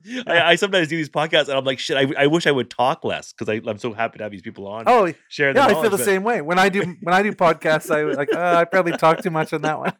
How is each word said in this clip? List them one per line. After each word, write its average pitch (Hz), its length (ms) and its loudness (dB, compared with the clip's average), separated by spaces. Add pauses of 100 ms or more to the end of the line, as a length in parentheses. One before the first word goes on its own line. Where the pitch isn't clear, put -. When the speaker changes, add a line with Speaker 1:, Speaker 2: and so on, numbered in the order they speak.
(100)
Speaker 1:
<laughs> 254 160 -10
Speaker 2:
I, 170 140 2
I 170 140 4
sometimes 185 340 0
do 165 80 -6
these 151 140 -6
podcasts 156 380 0
and 135 100 -2
I'm 131 60 -2
like, 135 140 -2
"Shit, 143 200 -4
I, 139 240 0
I 143 60 6
wish 165 180 0
I 156 40 4
would 127 200 -2
talk 131 340 -2
less," 82 300 -6
'cause 107 160 -8
I, 107 160 -2
I'm 107 120 -4
so 117 140 -8
happy 110 260 -6
to 107 60 -10
have 104 80 -10
these 95 80 -14
people 98 260 -14
on, 110 200 -12
Speaker 1:
Oh, 208 260 4 (160)
Speaker 2:
share 139 240 0
the 247 80 2
Speaker 1:
yeah, 277 60 6
I - 20 4
feel 208 140 4
Speaker 2:
knowledge, 220 80 0
Speaker 1:
the 196 80 2
Speaker 2:
but - 60 -2
Speaker 1:
same 190 180 0
way. 226 180 -2
When 165 180 0
I 196 120 4
do, 196 100 0 (220)
when 175 120 0
I 196 80 4
do 208 120 -2
podcasts, 160 600 2
I, 151 100 0 (100)
like, 139 200 -2
"Uh, 175 220 2
I 170 80 4
probably 170 280 0
talked 160 300 2
too 180 80 -2
much 160 220 -2
on 156 100 -4
that 156 160 -2
one." - 220 -4